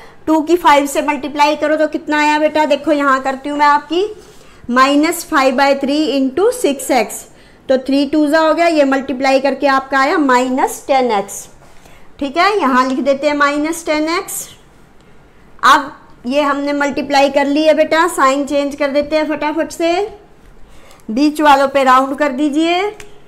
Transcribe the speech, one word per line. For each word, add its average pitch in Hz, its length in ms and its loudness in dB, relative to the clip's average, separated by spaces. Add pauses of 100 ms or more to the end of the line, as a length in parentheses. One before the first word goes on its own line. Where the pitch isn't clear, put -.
(280)
टू 311 140 2
की 311 160 0
फ़ाइव 294 300 4
से 311 160 -4
multiply 294 520 -2
करो 302 220 0
तो 311 100 0
कितना 302 320 -4
आया 302 200 2
बेटा? 302 260 2
देखो 294 260 0
यहाँ 277 300 2
करती 262 280 -6
हूँ 294 80 -6
मैं 294 80 2
आपकी, 294 400 0 (680)
माइनस 285 540 2
फ़ाइव 269 320 0
बाई 277 200 2
थ्री 285 300 -2
इंटू 269 460 0
सिक्स 277 380 -4
एक्स, 226 340 -2 (440)
तो 262 100 2
थ्री 277 260 0
टू 302 220 0
जा 311 120 2
हो 311 140 2
गया, 330 140 2
ये 311 180 2
मल्टीप्लाई 269 540 0
करके 269 300 -2
आपका 269 300 0
आया 285 200 0
माइनस 262 680 0
टेन 254 240 2
एक्स, 202 360 -6 (720)
ठीक 277 180 -6
है, 392 220 2
यहाँ 262 280 0
लिख 262 120 -2
देते 277 280 -2
हैं 294 80 0
माइनस 294 500 -2
टेन 311 240 -2
एक्स। - 380 -6 (1160)
अब 277 280 2 (340)
ये 269 160 0
हमने 285 320 -2
मल्टीप्लाई 285 560 0
कर 285 160 0
ली 285 180 0
है 311 100 4
बेटा, 311 360 2
साइन 285 360 0
चेंज 285 300 -2
कर 285 160 -2
देते 294 240 -2
हैं 302 120 0
फटाफट 302 440 -4
से, 359 460 -2 (920)
बीच 294 320 0
वालों 277 260 4
पे 269 160 0
राउंड 269 340 4
कर 294 140 0
दीजिए। 302 500 0 (460)